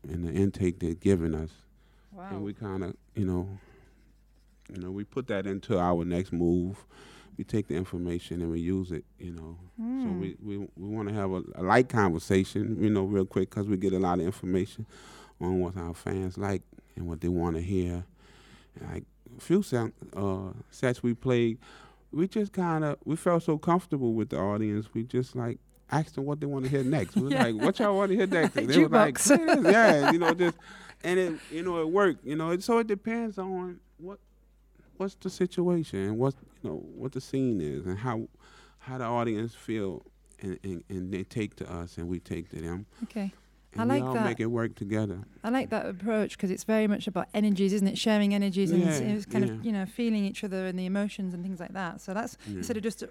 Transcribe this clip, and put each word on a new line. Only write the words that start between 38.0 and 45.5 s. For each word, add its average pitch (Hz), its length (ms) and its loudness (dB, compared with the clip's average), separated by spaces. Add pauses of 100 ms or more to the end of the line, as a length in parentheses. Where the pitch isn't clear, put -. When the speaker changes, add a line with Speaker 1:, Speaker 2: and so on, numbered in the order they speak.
Speaker 1:
how 131 200 -12
the 123 60 -4
audience 117 500 -2
feel 98 480 -4 (380)
and, 92 240 -6
and, 90 240 -8
and 92 240 -6
they 92 120 -4
take 104 320 -6
to 82 140 -10
us 87 280 -10
and 85 100 -6
we 90 120 -4
take 85 300 -8
to - 100 -12
them. 87 260 -8 (180)
Speaker 2:
Okay. 196 280 -8 (420)
Speaker 1:
And 220 80 -4
Speaker 2:
I 233 120 2
Speaker 1:
we - 60 2
Speaker 2:
like 127 80 -4
Speaker 1:
all 131 60 -2
Speaker 2:
that. 117 100 0
Speaker 1:
make - 160 -2
it 110 60 0
work 117 280 -2
together. 104 440 -2 (260)
Speaker 2:
I 214 60 -2